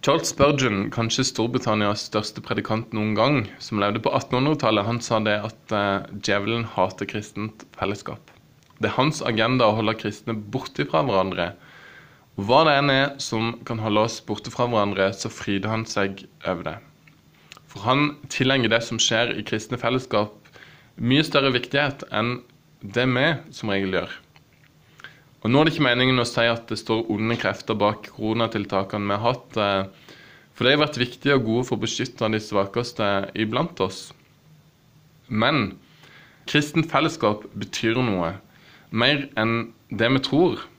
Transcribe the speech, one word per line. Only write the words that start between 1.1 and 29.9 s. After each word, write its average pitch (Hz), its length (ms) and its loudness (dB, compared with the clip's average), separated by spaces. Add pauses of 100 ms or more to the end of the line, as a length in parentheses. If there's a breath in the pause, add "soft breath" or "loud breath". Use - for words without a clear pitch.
Storbritannias 107 800 0
største - 340 -4
predikant 110 540 -4
noen 107 220 -2
gang, 139 180 4 (240)
som 104 220 -2
levde 107 200 0
på 143 140 0
attenhundretallet, 123 720 0
han 117 160 -2
sa 113 160 2
det 107 160 2 (140)
at, - 260 -8
eh, 101 320 0 (160)
djevelen 107 400 0
hater 98 480 -2
kristent 107 540 -10 (100)
fellesskap. - 560 -8 (480)
Det 107 80 0
er - 80 -2
hans 143 240 0
agenda 117 480 2
å 107 80 4
holde 110 240 -2
kristne 107 340 -8
borte 110 540 -6
fra 156 160 2
hverandre. 92 480 0 (840 loud breath)
Og 101 100 -4
hva 143 160 8
det 147 160 6
enn 143 100 2
er 139 280 2
som 113 500 -4
kan 113 160 -4
holde 107 240 4
oss - 160 -8
borte 104 260 -8
fra 123 160 0
hverandre, 101 460 2
så - 160 -8
fryder 101 400 -2
han 110 160 -2
seg 98 400 -2 (220)
over 85 240 -4
det. 80 80 -10 (960 loud breath)
For 98 140 -8
han 147 300 2 (160)
tillegger 131 420 2
det 113 100 2
som 113 160 -6
skjer 117 380 2
i 107 100 -8
kristne 117 320 -4
fellesskap, 117 540 0 (680 loud breath)
mye 131 240 4
større 139 300 2
viktighet 139 580 0
enn 117 220 0 (500)
det 117 240 0
vi 127 200 4 (280)
som 107 160 -4
regel 98 240 0
gjør. 87 200 -4 (1300 loud breath)
Og 107 80 0
nå 135 80 6
er 156 80 6
det 156 80 2
ikke 147 140 2
meningen 127 340 4
å 117 60 0
si 117 180 0
at 117 220 -2
det 110 100 -6
står 113 320 -2
onde 110 300 0
krefter - 380 -2
bak 104 340 0
koronatiltakene 107 960 -2
vi 101 80 0
har 110 80 -4
hatt, 127 320 -2
eh, 98 600 -2 (340 loud breath)